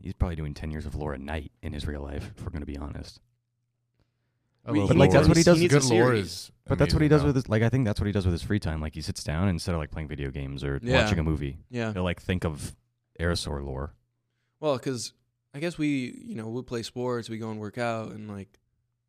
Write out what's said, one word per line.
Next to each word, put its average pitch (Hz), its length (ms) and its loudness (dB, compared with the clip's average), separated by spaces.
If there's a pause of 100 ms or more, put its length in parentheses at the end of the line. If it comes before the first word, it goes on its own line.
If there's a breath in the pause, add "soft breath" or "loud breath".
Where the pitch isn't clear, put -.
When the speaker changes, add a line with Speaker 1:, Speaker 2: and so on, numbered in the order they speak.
Speaker 1:
He's 92 120 -8
probably 87 220 0
doing 76 200 -6
ten 80 160 -8
years 76 160 -6
of 71 80 -10
lore 73 180 -4
a 67 60 -8
night 71 320 -8 (100)
in 80 120 -8
his 73 120 -8
real 73 160 -6
life, 71 340 -10
if - 80 -16
we're 87 60 -8
gonna 78 160 -8
be 71 120 -8
honest. - 420 -12 (1500)
Speaker 2:
I - 60 -6
Speaker 3:
We, 104 80 2
Speaker 2:
love 98 100 4
Speaker 3:
he - 60 6
Speaker 1:
But, - 40 6
like, - 100 10
Speaker 3:
needs, - 40 4
Speaker 1:
that's - 140 8
what 165 100 8
he 165 40 8
Speaker 3:
he - 40 8
Speaker 1:
does. 175 140 8
Speaker 3:
needs 160 140 4
Speaker 2:
Good 143 100 6
Speaker 3:
a 131 40 2 (140)
Speaker 2:
lore 123 80 6
Speaker 3:
series. 107 160 2
Speaker 2:
is - 260 -12 (160)
Speaker 1:
But 139 120 0
that's 143 140 4
what 156 80 6
he 156 40 6
Speaker 2:
amazing, 147 40 6
Speaker 1:
does 147 120 8
Speaker 2:
though. 143 60 2
Speaker 1:
with 139 80 4
his, 131 140 0
like, 110 140 4
I 117 60 4
think 127 160 2
that's 104 140 0
what 101 80 0
he 104 40 0
does 95 140 2
with 92 80 4
his 82 100 -2
free 104 160 0
time. 78 220 -4
Like, 78 140 -6
he 80 60 -8
sits - 220 -8
down, 82 240 0
instead 90 280 -2
of, 82 40 0
like, 76 120 -6
playing 80 160 -8
video 71 240 -6
games 69 320 -8
or 69 200 -2
Speaker 3:
Yeah. 123 200 2
Speaker 1:
watching 104 160 2
a 76 40 0
movie, 73 360 -2 (100)
Speaker 3:
Yeah. 113 240 -4
Speaker 1:
he'll, 92 100 -4
like, 87 180 -2
think 90 220 -4
of 78 320 -6 (440)
Aerosaur 82 440 -2
lore. 69 300 -8 (680)
Speaker 3:
Well, 151 180 -2
'cause 123 360 -8 (400)
I 143 60 -12
guess 170 180 -6
we, 143 480 -2
you 233 100 -10
know, 110 140 -8
we 123 120 -6
play 120 220 -8
sports, 123 460 -6
we 113 100 -8
go 110 100 -8
and 107 100 -8
work 107 180 -10
out 113 340 -4
and, 107 160 -14
like, 98 320 -14 (500)